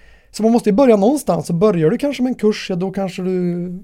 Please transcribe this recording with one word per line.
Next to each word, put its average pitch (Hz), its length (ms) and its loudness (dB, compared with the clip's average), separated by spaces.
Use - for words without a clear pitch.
Så - 120 -6
man 226 80 4
måste 226 180 2
ju 202 60 4
börja 247 200 6
någonstans. 202 520 0
Så 175 60 -4
börjar 170 360 2
du 233 80 0
kanske 277 260 -4
med 254 60 0
en 240 60 -4
kurs, 214 340 -2
ja, 190 60 -4
då 180 160 -4
kanske 190 300 -6
du 180 480 -2